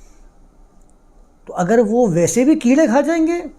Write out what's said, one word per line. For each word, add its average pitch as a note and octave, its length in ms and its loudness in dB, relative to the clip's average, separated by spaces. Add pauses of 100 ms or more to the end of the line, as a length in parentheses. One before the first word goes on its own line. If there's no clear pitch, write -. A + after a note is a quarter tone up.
(1500)
तो - 80 -16
अगर F3+ 280 0
वो A#3 240 0
वैसे E3+ 380 0
भी D4+ 120 2
कीड़े C#4+ 300 2
खा A#3+ 140 0
जाएंगे, E4 380 -2 (200)